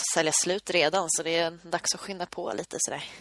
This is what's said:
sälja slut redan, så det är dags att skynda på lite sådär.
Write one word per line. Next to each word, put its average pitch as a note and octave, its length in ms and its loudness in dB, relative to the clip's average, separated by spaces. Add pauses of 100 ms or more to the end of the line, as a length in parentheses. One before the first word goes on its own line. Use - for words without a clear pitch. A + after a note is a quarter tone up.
(140)
sälja D#3+ 180 4
slut F#3 380 0
redan, E3+ 400 4
så - 120 6
det E3 140 0
är E3 140 2 (120)
dags E3+ 320 -2
att F3+ 60 -8
skynda F3+ 260 -6
på E3+ 260 -6
lite C3+ 280 -6
sådär. D3 240 -4 (160)